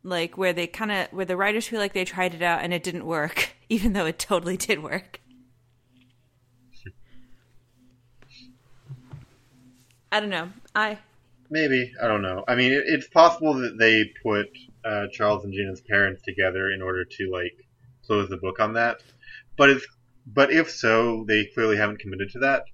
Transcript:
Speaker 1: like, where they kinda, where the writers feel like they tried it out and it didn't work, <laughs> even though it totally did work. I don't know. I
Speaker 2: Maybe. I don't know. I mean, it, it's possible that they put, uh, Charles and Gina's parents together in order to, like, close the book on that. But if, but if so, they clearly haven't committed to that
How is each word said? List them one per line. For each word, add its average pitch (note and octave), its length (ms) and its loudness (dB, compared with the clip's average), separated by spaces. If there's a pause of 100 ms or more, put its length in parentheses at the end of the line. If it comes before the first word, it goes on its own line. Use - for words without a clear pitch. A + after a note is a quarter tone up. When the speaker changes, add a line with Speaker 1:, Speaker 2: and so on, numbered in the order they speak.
Speaker 1:
like, E3+ 340 -6
where F#3 160 2
they E3+ 140 -2
kinda, G3+ 440 -4
where F#3+ 140 -6
the F3+ 140 -4
writers G#3 280 0
feel A3+ 140 -6
like G3+ 140 -2
they F#3 100 -2
tried F3+ 300 -4
it E3 80 -6
out E3+ 200 0
and E3+ 120 -4
it E3+ 80 -4
didn't F3+ 240 -8
work, D#3+ 540 -4
<laughs> - 100 -20
even G#3+ 240 0
though F#3 120 -2
it D#3+ 120 -6
totally F3+ 400 -4
did D#3 240 -2
work. - 380 -10 (4000)
I G#3+ 60 0
don't G#3+ 120 -4
know. F3 200 -6 (240)
I G#3+ 240 -2 (520)
Speaker 2:
Maybe. C3+ 420 0 (100)
I A#2 60 0
don't G#2 140 0
know. F#2 260 -4
I B2 80 2
mean, B2+ 160 4
it, C#3+ 140 2
it's D3 200 0
possible D#3+ 480 6
that B2 240 -4
they A2 340 6 (120)
put, G#2 240 0 (360)
uh, G#2 280 -2
Charles G#2 320 0
and G2 80 -10
Gina's F#2+ 280 -6
parents G2 420 0
together F#2+ 480 -2
in F#2+ 120 -6
order F#2 220 -4
to, F#2 260 -6
like, F2+ 260 -6 (480)
close G2+ 240 0
the F#2 80 -6
book F#2 220 -6
on A2 140 2
that. A#2 320 -2 (520)
But C#3 140 8
if, C3+ 160 2 (400)
but C3+ 240 4
if D#3+ 180 4
so, A2+ 600 2
they G#2+ 260 2
clearly A2 220 2
haven't G#2 240 -2
committed G2 300 -8
to B2 100 -12
that C3+ 340 2